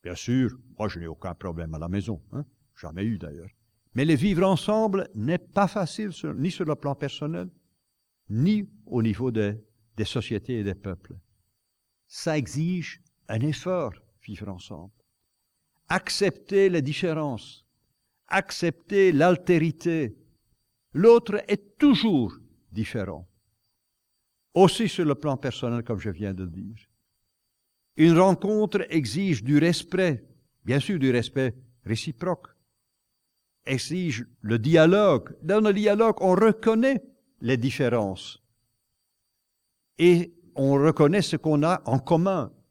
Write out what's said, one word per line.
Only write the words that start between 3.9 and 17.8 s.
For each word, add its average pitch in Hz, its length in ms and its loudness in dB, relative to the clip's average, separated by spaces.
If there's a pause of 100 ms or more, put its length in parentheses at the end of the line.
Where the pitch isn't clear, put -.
Mais 127 100 -2
le 160 100 4
vivre 185 320 0
ensemble 196 680 0
n'est 135 240 -4
pas - 300 -2
facile 202 440 -6
sur, - 220 -10
ni 160 160 -4
sur 175 140 -8
le 151 100 -2
plan 139 200 -6
personnel, 160 540 -8 (800)
ni 185 400 0 (180)
au 117 160 -2
niveau 113 280 -2
des, 107 280 -2 (380)
des 110 80 -4
sociétés 117 540 -6
et 104 60 -4
des 98 100 -4
peuples. 92 420 -12 (920)
Ça - 300 -6
exige 160 680 -4 (260)
un 113 120 -4
effort, 156 540 -4 (280)
vivre 101 260 -14
ensemble. 92 440 -16 (960)
Accepter 196 800 0
les 170 140 2
différences, 151 800 -6 (640)